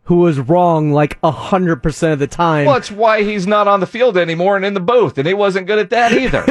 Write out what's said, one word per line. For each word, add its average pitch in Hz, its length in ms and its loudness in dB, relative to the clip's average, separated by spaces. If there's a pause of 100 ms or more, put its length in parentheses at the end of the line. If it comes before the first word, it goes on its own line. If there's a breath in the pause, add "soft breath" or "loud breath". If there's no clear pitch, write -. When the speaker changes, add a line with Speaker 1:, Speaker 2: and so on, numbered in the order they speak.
Speaker 1:
who 175 140 2
was 165 220 2
wrong, 160 520 0
like, 147 300 0
a 165 100 0
hundred 170 520 -2
percent 160 300 -2
of 139 60 -4
the 139 80 -2
time. 160 380 0
Speaker 2:
Well, 269 120 4
it's - 140 -8
why 214 320 2
he's 202 220 -4
not 208 220 2
on 202 140 2
the 175 60 -4
field 226 300 0
anymore 175 380 0
and 190 100 -2
in 202 80 -4
the 196 60 -2
booth, 185 380 0
and 139 100 -2
he 185 60 0
wasn't 196 340 -2
good 214 120 0
at 202 120 -4
that 233 220 2
either. 247 380 0